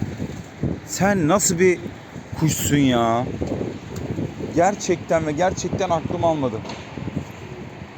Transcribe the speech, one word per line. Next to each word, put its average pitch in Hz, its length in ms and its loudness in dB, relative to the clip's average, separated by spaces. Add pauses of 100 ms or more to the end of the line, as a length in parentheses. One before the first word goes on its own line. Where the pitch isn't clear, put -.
(880)
Sen 185 420 2
nasıl 185 300 4
bir 180 200 6 (600)
kuşsun 147 360 2
ya? 120 500 4 (1300)
Gerçekten 170 720 2
ve 151 60 0
gerçekten 180 580 0
aklım 170 340 0
almadı. 143 320 2 (1400)